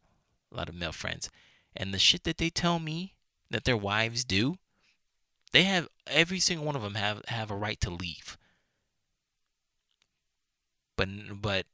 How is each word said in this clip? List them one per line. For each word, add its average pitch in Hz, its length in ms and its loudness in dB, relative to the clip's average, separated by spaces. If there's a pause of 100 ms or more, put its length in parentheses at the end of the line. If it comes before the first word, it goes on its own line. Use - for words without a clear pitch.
(500)
a - 60 -20
lot 87 140 -6
of 85 60 -12
male 87 180 -6
friends. - 360 -6 (460)
And 95 180 -4
the 95 60 0
shit - 240 4
that - 140 -2
they 165 120 0
tell 170 300 2
me 165 360 -6 (340)
that - 160 -6
their 127 100 4
wives 113 480 0
do, 123 360 2 (920)
they 151 120 8
have, 185 260 2 (180)
every 170 320 4
single 165 260 2
one 147 120 0
of 113 60 -4
them 101 120 -4
have, 104 320 0
have 110 240 -4
a 101 40 -4
right 104 260 -4
to - 80 0
leave. 87 480 -8 (2500)
But, 95 140 0 (320)
but 98 320 0